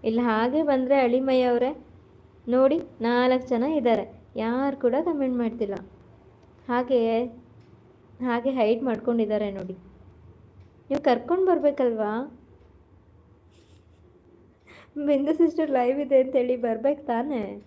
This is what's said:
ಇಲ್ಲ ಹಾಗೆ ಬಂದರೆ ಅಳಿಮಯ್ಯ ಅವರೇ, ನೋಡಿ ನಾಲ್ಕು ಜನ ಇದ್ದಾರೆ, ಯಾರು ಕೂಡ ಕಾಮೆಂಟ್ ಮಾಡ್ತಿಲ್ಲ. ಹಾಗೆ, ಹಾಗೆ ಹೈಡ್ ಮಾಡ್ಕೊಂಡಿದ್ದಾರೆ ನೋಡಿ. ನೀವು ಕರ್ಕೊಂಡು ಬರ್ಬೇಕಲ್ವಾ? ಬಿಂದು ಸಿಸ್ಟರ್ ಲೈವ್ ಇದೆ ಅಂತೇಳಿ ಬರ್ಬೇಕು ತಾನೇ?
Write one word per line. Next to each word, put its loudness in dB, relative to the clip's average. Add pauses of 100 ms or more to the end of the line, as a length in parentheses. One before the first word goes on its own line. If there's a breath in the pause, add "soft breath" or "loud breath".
ಇಲ್ಲ 0 (100)
ಹಾಗೆ 0
ಬಂದರೆ 2 (100)
ಅಳಿಮಯ್ಯ 2
ಅವರೇ, 0 (800)
ನೋಡಿ 4 (300)
ನಾಲ್ಕು 2
ಜನ 0 (160)
ಇದ್ದಾರೆ, 2 (380)
ಯಾರು -2
ಕೂಡ 2 (120)
ಕಾಮೆಂಟ್ -2
ಮಾಡ್ತಿಲ್ಲ. -4 (960)
ಹಾಗೆ, 0 (1300)
ಹಾಗೆ -2
ಹೈಡ್ 2
ಮಾಡ್ಕೊಂಡಿದ್ದಾರೆ -2 (100)
ನೋಡಿ. -12 (1120)
ನೀವು -2
ಕರ್ಕೊಂಡು 0
ಬರ್ಬೇಕಲ್ವಾ? 0 (3000 loud breath)
ಬಿಂದು 2 (100)
ಸಿಸ್ಟರ್ 2
ಲೈವ್ 2
ಇದೆ 2
ಅಂತೇಳಿ 0 (100)
ಬರ್ಬೇಕು -2
ತಾನೇ? -2 (240)